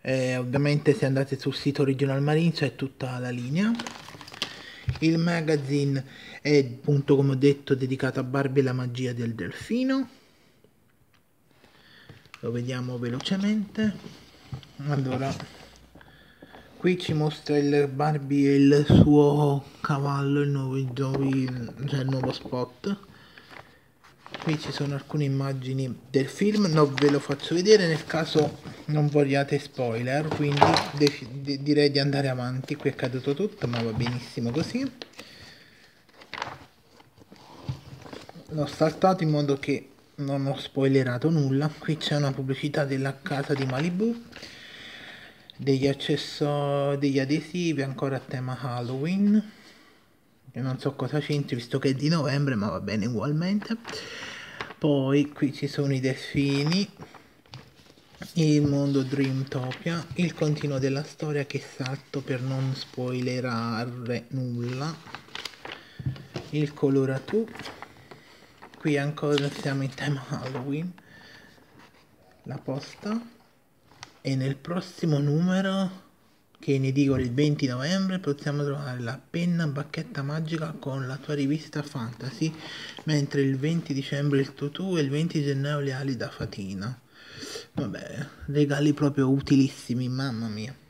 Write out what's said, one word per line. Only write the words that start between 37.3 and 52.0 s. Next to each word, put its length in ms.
L'ho 160
saltato 560
in 80
modo 280
che 300
non 300
ho 120
spoilerato 720
nulla. 380
Qui 300
c'è 180
una 160
pubblicità 540
della 360
casa 320
di 120
Malibu, 580
degli 320
accesso-, 1080
degli 240
adesivi 600
ancora 340
a 100
tema 320
Halloween, 960
che 100
non 180
so 160
cosa 240
c'entri 380
visto 220
che 100
è 40
di 140